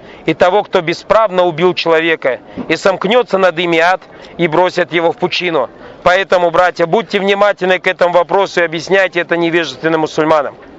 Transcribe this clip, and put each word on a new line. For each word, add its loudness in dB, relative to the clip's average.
и 0
того, 2
кто -2
бесправно 0
убил 0
человека", 0
и -2
сомкнётся 0
над 0
ими 0
ад, 0
и 0
бросят 0
его 0
в -6
пучину. -2
Поэтому, 2
братья, -2
будьте -2
внимательны 0
к -4
этому 0
вопросу 0
и 2
объясняйте -2
это -2
невежественным -2
мусульманам. 0